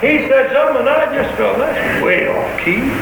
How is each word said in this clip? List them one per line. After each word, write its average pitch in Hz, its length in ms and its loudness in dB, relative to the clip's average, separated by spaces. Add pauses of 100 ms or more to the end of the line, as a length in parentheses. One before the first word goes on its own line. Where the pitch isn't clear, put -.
He 302 240 2
said 262 240 4
something, 277 320 2
and 262 60 2
I 311 260 2
just - 220 -2
felt, 208 180 0
"That's - 480 -2
way - 240 0
off - 320 -4
key." 220 420 -2